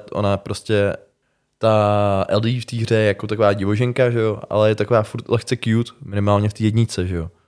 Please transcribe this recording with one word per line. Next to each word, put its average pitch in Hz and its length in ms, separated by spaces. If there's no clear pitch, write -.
Ona 101 240
prostě, 101 560
ta 104 680
Ellie 117 320
v 113 40
té - 120
hře 113 180
je 110 120
jako 101 200
taková 104 260
divoženka, 120 580
že 117 80
jo, 110 200
ale 107 180
je 110 60
taková 107 280
furt - 260
lehce 117 280
cute, 113 360
minimálně 101 440
v 104 40
té 110 120
jedničce, 110 420
že 92 100
jo. 82 140